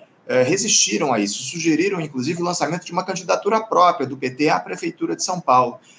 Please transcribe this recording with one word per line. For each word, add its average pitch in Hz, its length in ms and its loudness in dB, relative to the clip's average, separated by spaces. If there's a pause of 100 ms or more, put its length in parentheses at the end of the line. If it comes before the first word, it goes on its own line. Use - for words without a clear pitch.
(280)
eh, 127 160 2
resistiram 190 720 2
a 107 60 2
isso, 101 240 -2
sugeriram, 165 560 0
inclusive, 151 420 -4
o 175 40 0
lançamento 170 400 -2
de - 60 -14
uma 180 140 -2
candidatura 185 560 0
própria 180 440 2
do 135 120 -8
P 131 120 -4
T 143 200 0
à 180 100 2
Prefeitura 170 560 -6
de - 80 -8
São 180 160 -4
Paulo. 127 400 2 (200)